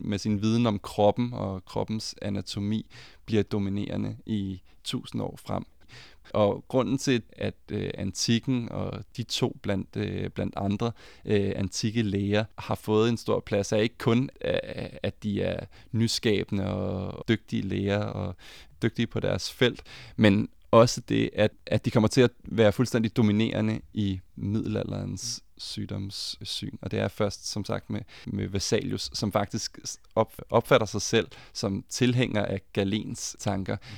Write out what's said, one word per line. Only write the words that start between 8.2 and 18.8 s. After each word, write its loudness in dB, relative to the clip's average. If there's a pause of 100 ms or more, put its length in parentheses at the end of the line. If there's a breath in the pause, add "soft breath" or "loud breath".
og -6 (140)
de -4
to -2
blandt, -4
øh, -4
blandt -4
andre, 0 (340 loud breath)
øh, 2
antikke -2
læger 2 (120)
har -4
fået 4
en 0
stor 0
plads, 0
er 2
ikke 2
kun, 4 (160)
øh, 0 (500)
at -4
de 0
er -2 (260 soft breath)
nyskabende 0
og -4
dygtige 0
læger 0
og -6 (460 loud breath)